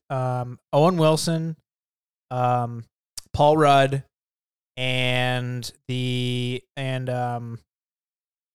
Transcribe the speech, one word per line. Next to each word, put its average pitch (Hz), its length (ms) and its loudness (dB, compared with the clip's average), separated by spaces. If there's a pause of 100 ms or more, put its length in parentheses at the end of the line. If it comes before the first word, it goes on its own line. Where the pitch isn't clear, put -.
(120)
um, 127 480 -4 (120)
Owen 170 260 4
Wilson, 160 600 0 (720)
um, 123 560 -2 (480)
Paul 147 240 4
Rudd, 139 460 4 (760)
and 127 920 -2 (180)
the, 123 760 -4 (140)
and, 131 320 -4
um, 120 500 -6 (960)